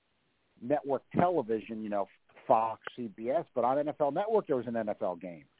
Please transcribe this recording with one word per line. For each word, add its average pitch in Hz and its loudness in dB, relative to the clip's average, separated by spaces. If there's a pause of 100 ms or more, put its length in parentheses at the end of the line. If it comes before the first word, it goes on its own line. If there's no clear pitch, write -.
(600)
network 135 0 (120)
television, 113 0
you 107 -8
know, 101 -2 (400)
Fox, 113 4 (140)
C 120 -8
B 113 -6
S, 156 0
but 120 2
on 131 4
N 147 0
F 147 -4
L 143 2
Network, 202 0
there 147 2
was 120 -2
an 117 -4
N 110 -2
F 101 -6
L 92 -2
game. 85 -14 (140)